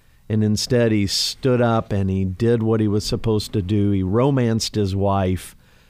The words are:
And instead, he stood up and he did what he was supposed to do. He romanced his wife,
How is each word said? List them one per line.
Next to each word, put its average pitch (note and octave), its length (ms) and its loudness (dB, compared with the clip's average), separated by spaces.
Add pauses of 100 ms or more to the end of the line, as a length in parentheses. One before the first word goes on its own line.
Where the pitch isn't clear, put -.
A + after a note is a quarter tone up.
(280)
And G#2+ 160 0
instead, A2 480 2
he G2+ 160 2
stood - 520 -2
up A2+ 320 0
and G2 160 -2
he F#2+ 160 0
did A2+ 380 0
what A2 160 2
he A2 80 2
was G2+ 180 0
supposed A2 500 -2
to A2 60 0
do. G2+ 300 0
He G2 140 0
romanced A#2 720 0
his G2 180 0
wife, G2 600 -2 (340)